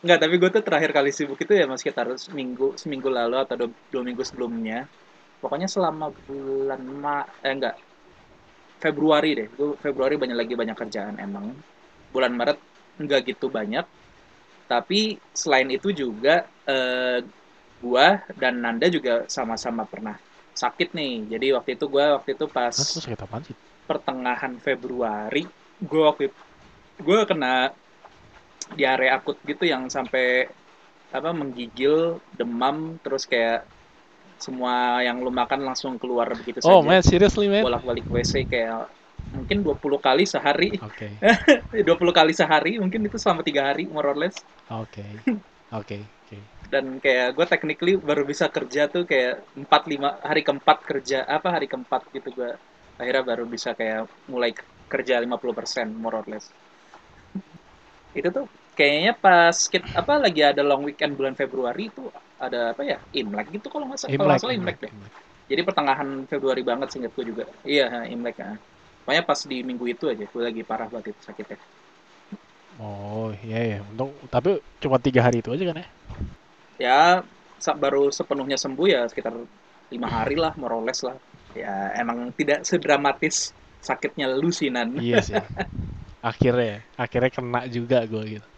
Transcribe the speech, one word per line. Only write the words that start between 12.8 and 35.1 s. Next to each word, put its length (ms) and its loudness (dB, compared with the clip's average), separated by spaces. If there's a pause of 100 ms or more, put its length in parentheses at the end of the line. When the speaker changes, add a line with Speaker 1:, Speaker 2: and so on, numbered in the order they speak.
Speaker 1:
nggak 240 2 (160)
gitu 160 -4
banyak. 320 -4 (800)
Tapi 580 0 (160)
selain 320 2
itu 240 -2
juga, 560 2 (160)
eh, 560 0 (560)
gua 480 6 (160)
dan 240 0
Nanda 240 2
juga 400 0
sama-sama 560 -4
pernah 320 -12 (400)
sakit 400 -2
nih. 400 -6
Jadi 160 0
waktu 240 0
itu 160 -4
gua, 240 4
waktu 160 -4
itu 160 -4
pas 240 -2
Speaker 2:
Hah, 240 -4
lu 80 -6
sakit 160 -8
apaan 240 -10
sih? 120 -16 (280)
Speaker 1:
pertengahan 720 -4
Februari, 880 -4 (320)
gua 400 2
waktu 160 -2
it-, 80 -20 (640)
gua 240 4
kena 400 2 (1040)
diare 400 2
akut 320 -2
gitu 240 -2
yang 240 -2
sampai, 560 0 (640)
apa, 240 -4
menggigil, 800 0 (160)
demam, 720 -2
terus 240 -4
kayak 400 0 (720)
semua 640 0
yang 160 -2